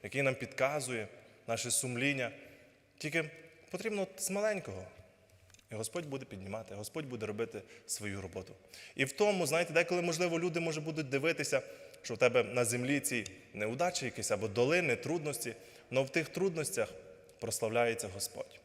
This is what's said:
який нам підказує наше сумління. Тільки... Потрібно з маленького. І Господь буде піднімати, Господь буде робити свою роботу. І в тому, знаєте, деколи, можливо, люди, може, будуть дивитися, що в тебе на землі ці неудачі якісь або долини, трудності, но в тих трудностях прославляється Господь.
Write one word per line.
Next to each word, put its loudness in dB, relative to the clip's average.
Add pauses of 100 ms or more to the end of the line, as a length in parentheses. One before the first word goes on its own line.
який -2
нам 4
підказує -2 (380)
наше -2
сумління. 0 (680)
Тільки... -2 (420)
Потрібно -2 (120)
з -2
маленького. -2 (880)
І -8
Господь -4
буде -6
піднімати, -8
Господь -8
буде -4
робити -4 (240)
свою -4
роботу. -8 (420)
І 2
в -2
тому, 4
знаєте, 2
деколи, 4
можливо, 2
люди, 0
може, 0
будуть -4
дивитися, 2 (400)
що -6
в -6
тебе 8
на 2
землі 2
ці 0 (300)
неудачі 0
якісь -4
або 2
долини, 4
трудності, -2 (360)
но 4
в -4
тих 0
трудностях 0 (520)
прославляється 2
Господь. -8